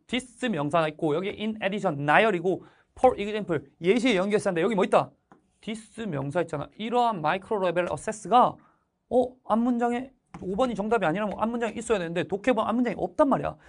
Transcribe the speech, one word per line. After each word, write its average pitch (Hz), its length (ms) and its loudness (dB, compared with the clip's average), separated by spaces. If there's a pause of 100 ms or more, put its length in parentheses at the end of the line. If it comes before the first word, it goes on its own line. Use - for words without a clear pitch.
this 247 400 -6
명사가 156 420 0
있고 156 260 -2
여기 185 140 -2
in 214 340 -6
addition, 185 440 -2
나열이고 175 580 2 (340)
for 254 220 4
example, 202 420 -4 (200)
예시의 220 340 4
연결사인데 190 460 0
여기 220 120 2
뭐 196 100 2
있다? 156 260 2 (500)
this - 460 -12
명사 143 340 -4
있잖아. 160 260 -6 (120)
이러한 233 420 0
마이크로 190 400 -2
레벨 175 320 0
어세스가 202 640 2 (540)
어, 247 340 0
앞문장에 240 680 0 (300)
오 190 120 -4
번이 240 200 0
정답이 208 320 0
아니라면 190 320 0
앞문장에 226 380 -2
있어야 226 220 0
되는데 170 260 -2
독해본 202 420 0
앞문장이 226 320 0
없단 277 280 2
말이야. 156 300 0 (120)